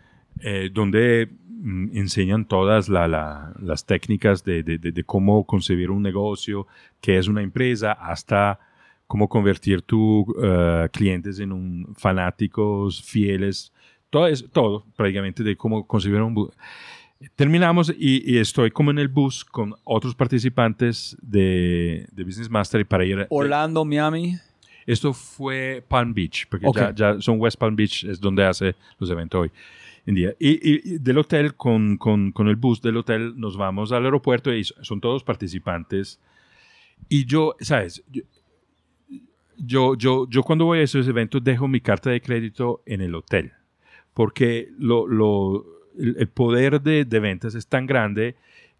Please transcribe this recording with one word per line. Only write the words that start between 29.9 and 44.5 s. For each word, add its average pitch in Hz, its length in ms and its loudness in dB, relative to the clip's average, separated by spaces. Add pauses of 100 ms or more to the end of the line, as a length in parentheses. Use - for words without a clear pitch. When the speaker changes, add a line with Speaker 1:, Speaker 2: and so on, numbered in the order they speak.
Speaker 1:
en 107 80 0
día. 98 240 0
Y, 147 140 4
y, 156 420 0
y 165 40 -4
del 127 200 2
hotel, 151 380 0
con, 110 420 2
con, 101 340 0
con 107 160 0
el 107 80 2
bus 120 240 0
del 113 160 -2
hotel, 117 400 -4
nos 104 220 -8
vamos 101 340 -4
al 123 140 0
aeropuerto 131 480 0
y 107 100 -4
son - 380 -10
todos 127 200 -2
participantes. 92 960 -6 (920)
Y 143 160 2
yo, 156 340 0
¿sabes? 107 500 -2
Yo, 131 120 -10 (1400)
yo, 131 380 2
yo, 127 340 2
yo 123 120 4
cuando 160 220 2
voy 165 140 2
a 156 40 4
esos 135 240 2
eventos 120 380 0
dejo 131 240 2
mi 131 140 0
carta - 260 0
de 120 140 0
crédito 117 640 -4
en 98 160 -4
el 87 120 -4
hotel, 80 380 -2 (600)
porque 117 640 0